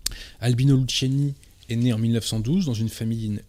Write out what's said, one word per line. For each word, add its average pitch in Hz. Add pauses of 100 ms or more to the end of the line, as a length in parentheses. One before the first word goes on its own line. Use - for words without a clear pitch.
(400)
Albino 127
Luciani 135 (340)
est 113
né 120
en 107
mille 113
neuf 113
cent 113
douze 160
dans 123
une 110
famille, 113
une 104